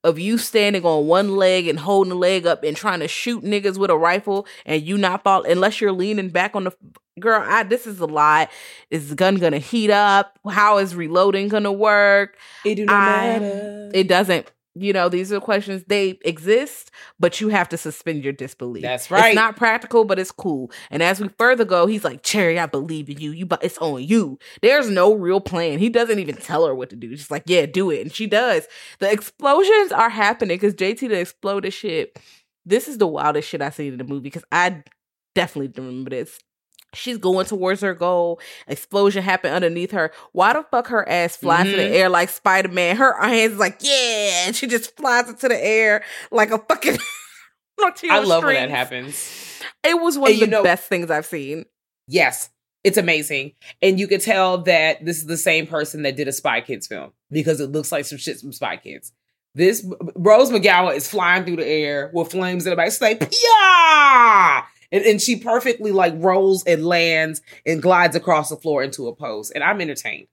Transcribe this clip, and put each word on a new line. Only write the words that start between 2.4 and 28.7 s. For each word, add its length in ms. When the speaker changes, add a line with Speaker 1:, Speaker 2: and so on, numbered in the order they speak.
Speaker 1:
up 160
and 140
trying 240
to 80
shoot 340
niggas 360
with 120
a 60
rifle 500
and 180
you 140
not 280
fall, 180
unless 380
you're 120
leaning 360
back 260
on 100
the, 80
girl, 260
I, 200
this 220
is 120
a 80
lie. 420
Is 180
the 80
gun 200
gonna 220
heat 320
up? 480
How 300
is 160
reloading 540
gonna 240
work? 640
Speaker 2:
It 120
do 80
not 100
Speaker 1:
I, 460
Speaker 2:
matter. 540
Speaker 1:
it 120
doesn't. 440
You 160
know, 160
these 240
are 60
questions, 480
they 380
exist, 680
but 200
you 100
have 180
to 80
suspend 480
your 80
disbelief. 500
Speaker 2:
That's 260
right. 200
Speaker 1:
It's 80
not 180
practical, 500
but 140
it's 140
cool. 400
And 100
as 200
we 80
further 260
go, 220
he's 160
like, 220
"Cherry, 340
I 80
believe 420
in 120
you. 100
You, 160
bu-, 160
it's 160
on 240
you." 340
There's 280
no 240
real 260
plan. 380
He 120
doesn't 280
even 200
tell 280
her 80
what 160
to 60
do. 120
He's 120
just 100
like, 160
"Yeah, 200
do 260
it." 80
And 120
she 140
does. 400